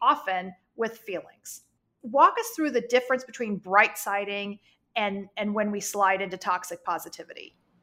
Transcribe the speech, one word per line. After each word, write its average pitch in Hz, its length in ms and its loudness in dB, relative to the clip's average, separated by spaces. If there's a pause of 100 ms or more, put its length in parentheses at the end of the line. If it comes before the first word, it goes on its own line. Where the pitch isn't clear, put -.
often 190 520 0 (220)
with 226 220 -4
feelings. - 640 -12 (400)
Walk 277 360 6
us 453 160 -4
through 302 180 0
the 233 100 2
difference 247 420 2
between 220 320 -6
bright 196 400 4
siding 202 600 -4 (380)
and, 196 420 -2
and 208 160 -2
when 214 160 0
we 202 100 -4
slide 196 400 2
into 185 160 -6
toxic 180 480 -4
positivity. - 720 -8 (260)